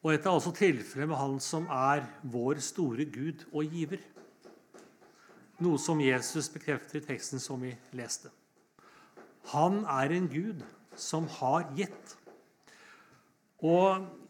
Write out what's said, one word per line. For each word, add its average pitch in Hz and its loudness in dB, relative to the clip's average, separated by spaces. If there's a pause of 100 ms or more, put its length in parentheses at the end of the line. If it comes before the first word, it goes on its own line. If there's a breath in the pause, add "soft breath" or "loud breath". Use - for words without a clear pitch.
Og 156 4
dette 151 2
er 180 6
også 160 0
tilfellet 143 2
med 156 -2
han 135 -2
som 160 -4
er 135 4 (240)
vår 123 0
store 143 -2
Gud 147 -8
og 151 -2
giver. 170 -4 (1600 loud breath)
Noe 156 4
som 156 2
Jesus 131 2
bekrefter 147 -6
i 147 -14
teksten 135 -6
som 127 -8
vi 127 -8 (240)
leste. - -8 (1200 loud breath)
Han 180 4
er 139 2
en 175 0
Gud 170 -4 (320)
som - -4 (160)
har 143 2
gitt. - -8 (1500 loud breath)
Og 190 6 (260)